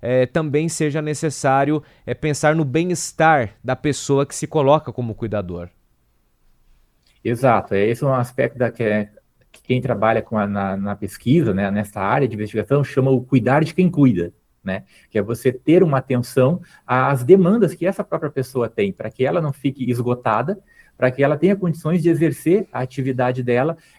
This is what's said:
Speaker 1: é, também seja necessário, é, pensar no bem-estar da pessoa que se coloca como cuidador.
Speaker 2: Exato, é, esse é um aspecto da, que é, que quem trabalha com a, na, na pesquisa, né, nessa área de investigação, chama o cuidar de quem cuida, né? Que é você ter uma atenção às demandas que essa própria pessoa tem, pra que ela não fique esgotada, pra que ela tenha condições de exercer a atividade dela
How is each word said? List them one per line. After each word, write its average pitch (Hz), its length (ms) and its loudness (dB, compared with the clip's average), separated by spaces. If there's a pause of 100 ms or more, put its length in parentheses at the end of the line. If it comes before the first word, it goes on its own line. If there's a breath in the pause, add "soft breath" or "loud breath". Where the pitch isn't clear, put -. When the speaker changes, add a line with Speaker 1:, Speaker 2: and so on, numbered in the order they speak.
Speaker 1:
é, 127 260 2
também 156 420 -2
seja 156 320 -2
necessário, 147 840 0 (240 soft breath)
é, 120 60 -6
pensar 151 420 0
no 160 120 0
bem-estar 160 880 0 (100)
da 131 100 -2
pessoa 139 520 0
que - 80 -16
se - 120 -8
coloca 147 460 2
como 117 220 -6
cuidador. 90 560 -6 (1500)
Speaker 2:
Exato, 117 500 2
é, 101 120 2
esse 135 180 -2
é - 20 -2
um 135 80 2
aspecto 127 440 -2
da, 120 120 0
que - 120 -8
é, 107 280 -2 (400)
que - 120 -20
quem 127 180 -2
trabalha 113 400 0
com 110 160 -6
a, 104 100 0
na, 98 300 -4
na 101 180 -6
pesquisa, 117 600 0
né, 98 160 0
nessa 101 300 -4
área 123 280 0
de 107 60 -8
investigação, 107 500 -2
chama 135 260 0
o 127 120 2
cuidar 131 420 2
de 160 80 -4
quem 185 180 2
cuida, 110 420 2 (300)
né? 95 220 -6 (260 soft breath)
Que - 80 -2
é 104 40 2
você 117 280 -2
ter 156 320 2
uma 147 160 2
atenção 127 600 0 (260 loud breath)
às 131 380 0
demandas 190 500 4
que - 120 -6
essa 196 180 -2
própria 160 260 -6
pessoa 123 380 -4
tem, 101 240 -2
pra 107 180 -10
que 127 140 -4
ela 165 160 0
não 151 120 -2
fique 131 380 -4
esgotada, 120 680 -2 (380 soft breath)
pra 127 140 0
que 131 120 -2
ela 143 140 2
tenha 190 200 2
condições 170 460 -2
de 160 60 2
exercer 165 640 0
a 123 80 -6
atividade 127 640 -2
dela 123 340 0 (220 soft breath)